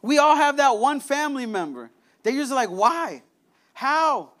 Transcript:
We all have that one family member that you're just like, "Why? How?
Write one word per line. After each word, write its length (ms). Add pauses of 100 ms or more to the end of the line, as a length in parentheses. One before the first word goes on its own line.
We 160
all 180
have 220
that 200
one 220
family 460
member 440 (340)
that 80
you're 120
just 100
like, 160
"Why? 540 (500)
How? 680